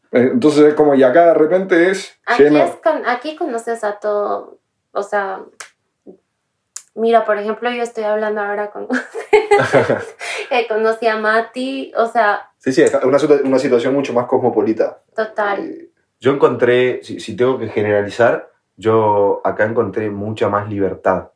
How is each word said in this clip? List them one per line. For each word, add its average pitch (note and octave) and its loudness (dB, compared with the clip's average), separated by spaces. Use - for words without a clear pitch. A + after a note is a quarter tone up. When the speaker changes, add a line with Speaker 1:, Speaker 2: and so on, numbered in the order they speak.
Speaker 1:
Eh, B2 2
entonces D3 4
es D3+ 6
como, D3 2
y C3+ 4
acá E3+ 6
de D#3+ 6
repente F3 2
es - -10
Speaker 2:
Aquí A3+ 4
Speaker 1:
lleno. D3 6
Speaker 2:
es - 0
con, D4 0
aquí B3 -4
conoces A#3 -6
a G#3 -6
todo, G#3 -6
o - -6
sea, G3 -6
mira, A3+ 2
por G#3+ -2
ejemplo, G#3+ -6
yo A#3+ -4
estoy A3+ -8
hablando G#3+ -2
ahora G#3 -6
con G3+ -12
<laughs> - -16
ustedes. - 0
Eh, A#3+ -2
conocí A3 -2
a A3 0
Mati, A#3+ -4
o A3+ 0
sea G#3+ -2
Speaker 3:
Sí, C3 -4
sí, D#3 4
es A#2+ 4
una C3 2
situa-, D3 4
una C3 2
situación B2 0
mucho C3 -2
más A#2+ 0
cosmopolita. A2 0
Speaker 2:
Total. G3+ -4
Speaker 3:
Eh, - -12
Speaker 4:
Yo C#3+ 0
encontré, B2 2
si, F#2 -12
si G2+ -10
tengo B2+ 2
que A2+ -6
generalizar, G#2 0
yo G#2 2
acá G2 0
encontré A2+ -2
mucha G#2 -4
más G#2 -4
libertad F#2 -2